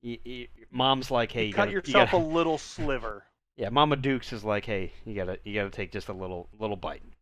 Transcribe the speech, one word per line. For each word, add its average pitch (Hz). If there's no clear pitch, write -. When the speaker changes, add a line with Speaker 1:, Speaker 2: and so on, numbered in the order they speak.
Speaker 1:
y-, 120
y-, 123
Mom's 131
like, 120
"Hey, 113
Speaker 2:
You 107
Speaker 1:
you 104
Speaker 2:
cut 202
Speaker 1:
gotta, 208
you 202
Speaker 2:
yourself 185
Speaker 1:
gotta" 175
Speaker 2:
a 160
little 160
sliver. 110
Speaker 1:
<laughs> -
Yeah, 101
Mama 147
Dukes 131
is 107
like, 104
"Hey, 95
you 113
gotta, 95
you 104
gotta 101
take 98
just 98
a 104
little, 92
little 107
bite." 78